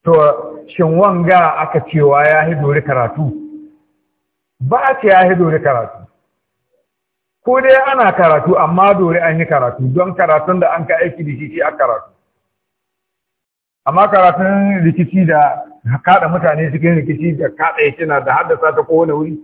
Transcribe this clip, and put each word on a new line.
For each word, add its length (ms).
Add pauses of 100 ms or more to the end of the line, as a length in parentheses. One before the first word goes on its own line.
To, 100 (540)
shin 300
wanga 640
aka 180 (100)
cewa 360
ya 220
yi 120
dori 220
karatu? 500 (1300)
Ba 180 (100)
a 120
ce 80
ya 200
yi 80
dori 220
karatu. 400 (1500)
Ko 160
dai 140 (160)
ana 220
karatu, 460
amma 360
dori 240
an 200
yi 80
karatu, 360 (120)
don 200
karatun 460
da 140
an 120
ka 160
aiki 220
da 140
shi, 160
shi 60
a 120
karatu. 380 (1800)
Amma 220
karatun 760
rikici 420
da 360 (420)
kaɗa 240
mutane 420
cikin 320
rikici 360
da 100
kaɗa 500
ya 80
na 140
da 140
haddasa 420
ta 60
kowane 300
wuri, 320